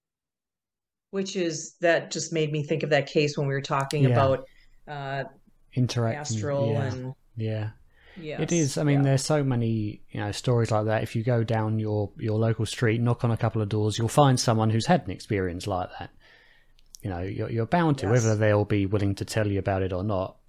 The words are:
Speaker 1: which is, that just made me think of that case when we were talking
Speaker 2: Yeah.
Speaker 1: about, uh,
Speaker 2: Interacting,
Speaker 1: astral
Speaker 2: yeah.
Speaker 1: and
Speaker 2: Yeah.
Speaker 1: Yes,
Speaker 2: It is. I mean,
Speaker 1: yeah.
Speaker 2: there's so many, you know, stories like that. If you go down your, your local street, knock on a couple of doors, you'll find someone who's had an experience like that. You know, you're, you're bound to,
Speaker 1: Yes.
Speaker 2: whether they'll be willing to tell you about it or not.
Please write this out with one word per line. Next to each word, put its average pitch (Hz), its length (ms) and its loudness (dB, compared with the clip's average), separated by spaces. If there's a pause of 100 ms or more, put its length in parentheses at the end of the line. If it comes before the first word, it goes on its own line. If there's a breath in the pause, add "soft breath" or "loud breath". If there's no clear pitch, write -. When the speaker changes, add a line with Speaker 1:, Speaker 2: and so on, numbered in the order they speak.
(1120)
Speaker 1:
which 196 260 -6
is, 165 440 -4
that 170 300 2
just 160 220 -6
made 156 180 0
me 151 140 -2
think 151 180 -2
of 151 80 -4
that 143 160 4
case 147 300 0
when 147 100 -2
we 135 80 -2
were 139 60 -2
talking 139 440 0
Speaker 2:
Yeah. 127 60 4
Speaker 1:
about, 135 340 4 (440 loud breath)
uh, 139 360 -8 (500)
Speaker 2:
Interacting, 117 460 -2
Speaker 1:
astral 139 520 -2
Speaker 2:
yeah. 143 120 0
Speaker 1:
and 131 300 -8 (220)
Speaker 2:
Yeah. 110 340 -4 (460 loud breath)
Speaker 1:
Yes, 156 240 -10
Speaker 2:
It 160 120 -2
is. 160 260 0
I 160 60 0
mean, 143 140 4
Speaker 1:
yeah. 139 40 4
Speaker 2:
there's 135 220 2
so 151 180 2
many, 113 580 -2 (100)
you - 100 -8
know, 104 100 -4
stories 117 400 0
like 107 160 2
that. 110 160 2
If - 140 -6
you 113 80 -2
go 120 180 2
down 110 380 0
your, 107 360 -2
your 110 220 0
local 113 260 2
street, 113 360 0
knock 120 240 2
on 117 80 2
a 110 40 2
couple 113 240 0
of 104 80 0
doors, 107 300 0
you'll 113 80 0
find 135 320 6
someone 110 320 2
who's 110 160 0
had 175 180 2
an 98 60 -8
experience 92 560 -4
like 92 220 -4 (100)
that. 92 120 -12 (920 soft breath)
You 104 80 -6
know, 87 120 -6
you're, 107 280 -6
you're 113 160 -2
bound 160 320 2
to, - 80 -4
Speaker 1:
Yes. 104 60 2
Speaker 2:
whether 113 240 4
they'll 104 280 4
be 101 220 0
willing 98 300 0
to - 80 -8
tell 107 240 -2
you 98 100 0
about 95 240 0
it 92 100 -2
or 92 120 -4
not. 95 320 -4 (120)